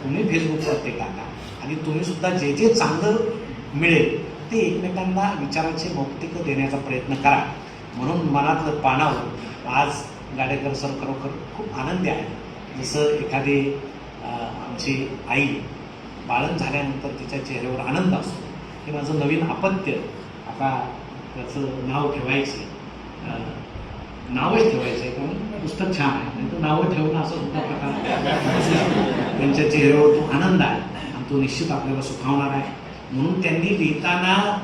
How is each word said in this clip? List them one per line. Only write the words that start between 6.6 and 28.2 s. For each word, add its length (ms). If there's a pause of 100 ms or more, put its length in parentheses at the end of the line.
प्रयत्न 380
करा. 380 (420)
म्हणून 220
मनातलं 540
पाणावं. 1000
आज 140 (500)
गाडेकर 360
सर 140
खरोखर 420 (280)
खूप 80 (100)
आनंदी 340
आहे. 160 (560)
जसं 180
एखादी, 800 (440)
अ, 60 (400)
आमची 480 (120)
आई 160 (840)
बाळंत 300
झाल्यानंतर 500
तिच्या 380
चेहऱ्यावर 340
आनंद 340
असतो. 300 (420)
हे 60
माझं 280
नवीन 280
अपत्य. 440 (560)
आता 400 (480)
त्याचं 260 (280)
नाव 220
ठेवायचं, 460 (720)
अ, 60 (960)
नावच 420
ठेवायचं 300
आहे, 100
कारण 220
पुस्तक 520 (120)
छान 120
आहे, 320
नाही 100
तर 60
नावं 380
ठेवणं 260
असं 140
सुद्धा 240
प्रकार. 320 (1500)